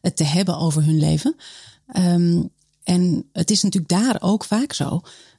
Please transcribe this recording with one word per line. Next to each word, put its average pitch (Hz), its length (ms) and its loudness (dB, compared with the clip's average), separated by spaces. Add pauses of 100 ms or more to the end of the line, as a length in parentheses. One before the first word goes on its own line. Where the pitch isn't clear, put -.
het - 160 -2
te 165 80 0
hebben 175 340 0
over 156 260 0
hun 156 140 4
leven. 156 380 0 (500)
Ehm, 175 560 2 (420)
en 180 480 0
het - 180 -2
is 208 120 0
natuurlijk 185 300 0 (100)
daar 247 180 0
ook 208 240 0
vaak 247 280 -2
zo - 280 -4 (380)